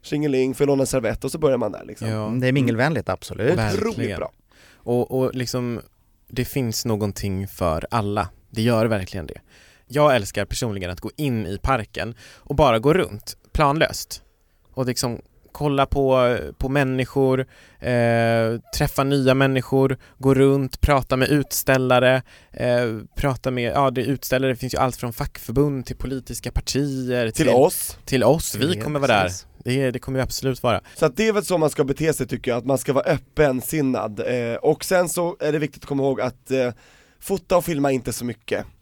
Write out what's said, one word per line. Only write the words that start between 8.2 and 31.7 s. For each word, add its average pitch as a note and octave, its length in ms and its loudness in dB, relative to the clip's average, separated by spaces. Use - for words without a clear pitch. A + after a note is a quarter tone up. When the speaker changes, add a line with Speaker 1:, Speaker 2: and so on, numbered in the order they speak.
Speaker 2:
Det A2 120 -4
gör A2+ 240 2
verkligen F#2+ 400 -4
det. - 140 -16
Jag C#3 300 4
älskar G2+ 280 -2
personligen G2 460 -6
att F2 100 -10
gå A2 160 -8
in A#2+ 300 -2
i F#2+ 120 -8
parken A#2 560 -4
och - 180 -10
bara C3+ 240 6
gå C#3 160 4
runt, A2+ 420 -4
planlöst. - 680 0
Och C3 140 -2
liksom A#2+ 340 -4
kolla C#3 340 0
på, C3 500 2
på C3+ 100 -4
människor, C3 800 0
eh, A#2 800 2
träffa C#3+ 280 0
nya C3+ 300 4
människor, C3+ 640 2
gå C3+ 160 4
runt, C3+ 460 2
prata C3+ 360 2
med C3 120 2
utställare, C3 960 4
eh, A#2+ 460 0
prata C3+ 340 -2
med, A#2+ 220 -2
ja, C#3 180 2
det B2 100 -4
är G#2+ 60 -2
utställare, C3 460 0
det A#2 40 -2
finns B2 180 -6
ju - 40 -2
allt B2+ 180 0
från A#2+ 160 -8
fackförbund C3+ 720 -4
till B2+ 100 -10
politiska B2+ 560 -8
partier, B2+ 800 -2
Speaker 1:
Till - 40 -14
Speaker 2:
till - 80 2
Speaker 1:
oss. - 500 2
Speaker 2:
till B2+ 200 0
oss, D3 300 2
vi C3+ 200 0
Speaker 3:
Ja, G#2 100 -6
Speaker 2:
kommer D3 160 -2
vara C3 120 2
där. G2+ 120 4
Speaker 3:
precis. F2+ 220 -6
Speaker 2:
Det C3 180 0
är, C3 100 0
det B2 60 -6
kommer C3 200 -4
vi C3 40 0
absolut B2+ 400 -4
vara. A2 180 2
Speaker 1:
Så D#3+ 100 2
att C3 100 0
det A3 120 2
är A3 40 2
väl G3+ 120 0
så F3+ 140 0
man D3+ 120 2